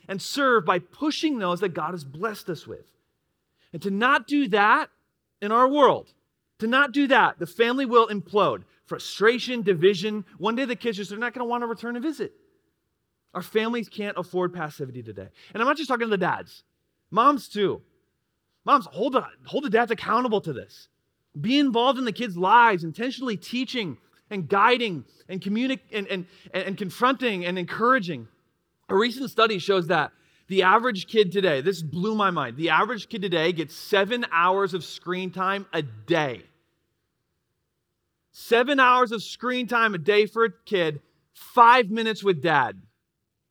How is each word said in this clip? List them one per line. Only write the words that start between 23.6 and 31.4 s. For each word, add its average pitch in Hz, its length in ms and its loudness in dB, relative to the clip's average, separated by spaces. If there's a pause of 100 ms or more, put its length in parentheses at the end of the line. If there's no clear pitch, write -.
and 185 200 -8
guiding 208 560 2 (240)
and 185 120 -8
communi-, 240 400 -2 (120)
and, 208 160 -6
and, 180 180 -6 (260)
and, 185 120 -4
and 185 120 -6
confronting 226 680 -2
and 180 140 -4
encouraging. 180 680 -2 (640)
A 196 80 0
recent 240 340 0
study 220 280 2
shows 185 280 0
that 156 240 0 (380)
the 185 160 2
average 208 420 2
kid 208 240 2
today, 180 300 2